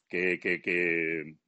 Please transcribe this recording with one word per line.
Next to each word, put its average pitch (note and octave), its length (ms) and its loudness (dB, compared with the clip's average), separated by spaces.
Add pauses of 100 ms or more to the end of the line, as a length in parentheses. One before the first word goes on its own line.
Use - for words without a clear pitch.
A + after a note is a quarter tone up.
que, F2+ 320 0
que, F2 220 -2
que, E2 720 0 (120)